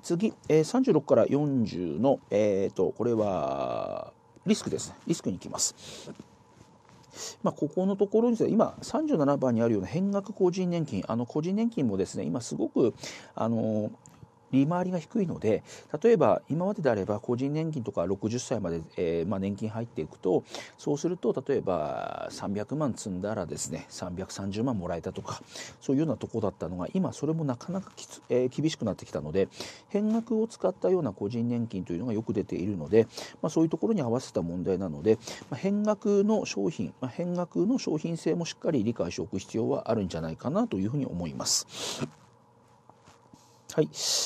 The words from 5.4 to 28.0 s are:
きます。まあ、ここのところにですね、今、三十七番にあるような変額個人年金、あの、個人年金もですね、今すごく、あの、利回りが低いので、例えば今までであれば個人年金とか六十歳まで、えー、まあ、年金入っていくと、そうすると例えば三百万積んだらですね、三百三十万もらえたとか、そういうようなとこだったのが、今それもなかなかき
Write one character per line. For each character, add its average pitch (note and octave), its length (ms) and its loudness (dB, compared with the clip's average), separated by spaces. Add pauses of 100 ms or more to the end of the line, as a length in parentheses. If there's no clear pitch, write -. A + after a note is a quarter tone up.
き B2+ 60 -10
ま - 100 -8
す。 - 160 -2 (1700)
ま F3 80 2
あ、 - 20 0
こ - 160 -2
こ F#3 160 0
の G3 120 2
と G3+ 100 4
こ A3 160 4
ろ A#3+ 80 6
に A3+ 60 2
で - 20 -2
す C#3+ 60 4
ね、 - 60 2
今、 G#3 300 4
三 D#4 260 -2
十 D4 100 2
七 C#3+ 200 4
番 C3 180 2
に A2 60 4
あ A#2 60 4
る A#2 80 4
よ G2+ 60 2
う - 20 -2
な F#2 60 -4
変 F#3+ 220 0
額 G3+ 220 -2
個 F3+ 180 2
人 F3+ 200 0
年 E3 160 0
金、 - 220 -2
あ A2+ 80 0
の、 A#2+ 100 -2
個 D3+ 160 -2
人 F#3 120 -2
年 A3+ 140 2
金 D#3+ 180 0
も G2+ 100 0
で F#2 100 2
す - 100 -8
ね、 G#2 80 -4
今 F2 160 -2
す - 140 -8
ご - 140 0
く、 - 260 4 (400)
あ A2+ 140 0
の、 A2 420 0 (600)
利 C3+ 160 4
回 F3+ 200 0
り F#3 40 -4
が F3+ 80 0
低 G3+ 240 -2
い F#3 40 0
の C3 120 -4
で、 G#2+ 240 2 (400)
例 A#3 100 8
え A3+ 40 6
ば A#2 320 6
今 E3+ 180 0
ま G#3 80 0
で G3 80 -6
で C3+ 80 6
あ A2+ 40 6
れ F#2+ 100 0
ば G#2 160 0
個 B2 160 0
人 C3+ 160 -2
年 D#3+ 180 -2
金 C#3+ 120 -4
と - 100 -6
か F2 140 0
六 G2 220 0
十 A#2 100 -2
歳 B2 220 -4
ま F2+ 100 -2
で、 E2 120 -4 (140)
え E2+ 300 0
ー、 - 20 -4
ま G#2 80 0
あ、 F#2+ 40 -2
年 G2 160 -2
金 A2 120 -4
入 A2+ 160 -6
っ - 20 -10
て - 160 -6
い D#2 40 -6
く - 120 -16
と、 F3 260 2 (320)
そ D3 180 -2
う C#3+ 40 -2
す E3+ 100 0
る F3+ 80 -2
と A3 180 0 (120)
例 C#3 100 2
え G#2 40 0
ば C#2 720 -4
三 G2+ 240 -6
百 G#2 220 -4
万 C#3+ 180 0
積 - 160 -8
ん F2+ 100 -6
だ G2+ 140 -2
ら F#2+ 120 -4
で - 100 -6
す - 140 -8
ね、 D#2+ 180 -8
三 F2+ 280 -10
百 F#2 160 -8
三 G2 180 -6
十 G#2 120 -2
万 B2 160 0
も F2 100 -6
ら E2+ 80 -2
え E2 60 -6
た F#2 100 -6
と G2+ 100 -10
か、 - 200 -10 (380)
そ - 120 0
う C3+ 40 4
い - 20 4
う - 20 4
よ E3 60 2
う - 20 0
な A#2 80 0
と - 100 -6
こ A2+ 140 -4
だ G#2 80 0
っ F2+ 40 -4
た - 160 -6
の F2+ 80 -8
が、 F2 180 -4
今 F3+ 180 0
そ - 140 -6
れ D#3 60 2
も D#3+ 120 -2
な B2+ 120 0
か - 160 -10
な F#3+ 80 -4
か - 160 -12
き - 100 -16